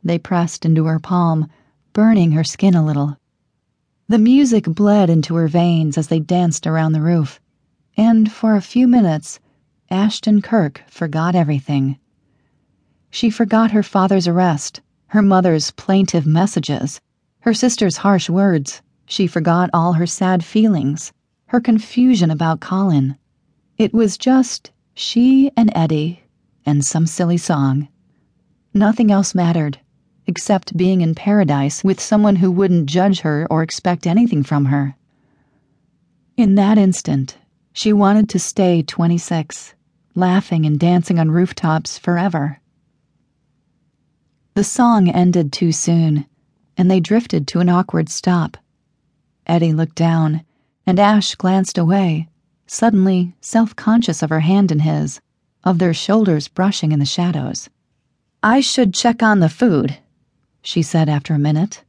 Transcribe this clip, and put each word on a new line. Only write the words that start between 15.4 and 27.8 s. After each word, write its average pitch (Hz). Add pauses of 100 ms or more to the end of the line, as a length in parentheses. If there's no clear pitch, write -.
plaintive 180
messages, 156 (380)
her 233
sister's 233
harsh 196
words. 175 (240)
She -
forgot 170
all 175
her 170
sad 185
feelings, 170 (360)
her 247
confusion 233
about 160
Colin. 156 (640)
It 220
was 220
just - (220)
she 269
and 226
Eddie 160 (460)
and 143
some 165
silly 175
song. 143 (880)